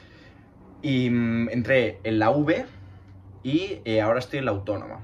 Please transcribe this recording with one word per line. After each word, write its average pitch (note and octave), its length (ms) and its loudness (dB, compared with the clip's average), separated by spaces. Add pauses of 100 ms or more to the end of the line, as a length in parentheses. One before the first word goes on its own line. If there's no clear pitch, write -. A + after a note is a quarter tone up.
(840)
y, B2+ 280 2
mm, A#2 400 2
entré B2 540 2
en A2 140 0
la C#3+ 120 4
ube D3+ 360 2 (760)
y, F3 420 -2
eh, A2 160 2
ahora A2+ 180 2
estoy C#3 200 -6
en C3 80 -4
la A2+ 60 0
Autónoma F#2+ 520 -6